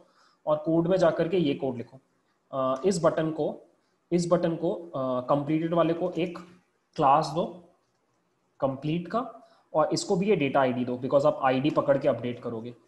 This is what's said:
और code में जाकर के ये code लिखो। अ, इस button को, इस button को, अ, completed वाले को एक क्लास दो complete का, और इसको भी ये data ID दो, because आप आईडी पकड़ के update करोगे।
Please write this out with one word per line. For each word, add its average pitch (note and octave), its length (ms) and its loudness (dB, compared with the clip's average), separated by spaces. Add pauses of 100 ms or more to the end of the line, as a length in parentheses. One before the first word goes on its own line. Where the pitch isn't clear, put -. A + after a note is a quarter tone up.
(460)
और G3+ 100 2
code E3 300 2
में F#3 100 2
जाकर E3 320 2
के F#3 100 0
ये C#3+ 160 2
code B2+ 220 -6
लिखो। A#2+ 240 -14 (520)
अ, C3 320 -2
इस F3+ 200 2
button D#3+ 260 2
को, E3 340 -4 (480)
इस E3+ 200 2
button D#3+ 240 2
को, E3+ 180 -2
अ, C3 520 -6
completed D#3 480 0
वाले E3 200 2
को F3 160 -4
एक - 280 -6 (560)
क्लास D3 320 4
दो - 420 -6 (920)
complete D3+ 480 -4
का, - 420 -6 (240)
और D#3 180 2
इसको D3 240 -2
भी F#3+ 120 0
ये G3+ 80 6
data C#3 240 2
ID B2 240 0
दो, B2 120 -6
because C#3 300 2
आप D3 160 2
आईडी C3+ 280 2
पकड़ D3 280 2
के C#3+ 100 0
update A#2+ 340 -4
करोगे। A#2 320 -10 (140)